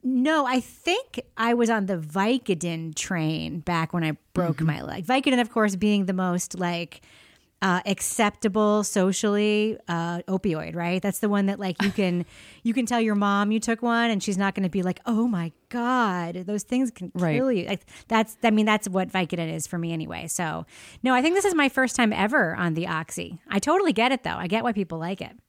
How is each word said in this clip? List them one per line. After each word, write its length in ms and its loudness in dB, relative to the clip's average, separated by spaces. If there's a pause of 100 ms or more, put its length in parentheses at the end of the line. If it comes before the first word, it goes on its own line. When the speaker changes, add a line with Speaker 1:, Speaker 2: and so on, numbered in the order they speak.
Speaker 1:
No, 440 2
I 140 2
think 600 -4 (160)
I 180 2
was 160 2
on 160 2
the 100 -2
Vicodin 960 -2
train 680 -2
back 320 -2
when 120 0
I 120 -2 (180)
broke 220 0
Speaker 2:
Mm-hmm. 100 0
Speaker 1:
my 160 -2
leg. 240 -8
Vicodin, 340 2
of 100 0
course, 260 2
being 300 2
the 60 -2
most, 460 -2
like, 420 -4 (600)
uh, 240 2
acceptable 1000 0
socially, 920 0 (120)
uh, 400 -2
opioid, 480 -2
right? 260 -2
That's 180 -2
the 80 0
one 180 2
that, 120 0
like, 240 -4
you 80 2
can, 360 0 (180)
<laughs> 180 -20
you 120 0
can 120 0
tell 140 0
your 140 2
mom 360 2
you 80 2
took 240 -2
one 280 2
and 120 -2
she's 140 -2
not 180 0
gonna 140 0
be 140 -2
like, 240 -2
"Oh 200 2
my 260 -2 (180)
God, 640 0 (120)
those 180 -2
things 260 0
can 240 -10
Speaker 2:
Right. 220 2
Speaker 1:
kill 140 2
you." 160 0
Like, 200 -6 (220)
that's, 360 2
I 60 6
mean, 160 4
that's 220 2
what 200 0
Vicodin 440 -2
is 140 -6
for 120 -6
me 140 -4
anyway. 360 -8
So, 380 -4 (360)
no, 120 4
I 80 4
think 120 4
this 120 2
is 80 2
my 160 4
first 260 0
time 160 4
ever 420 2
on 200 0
the 120 -2
Oxy. 520 -8 (100)
I 100 0
totally 360 2
get 180 2
it, 100 -4
though. 140 -6
I 100 -6
get 160 -2
why 100 0
people 260 -4
like 220 -6
it. 120 -12 (160)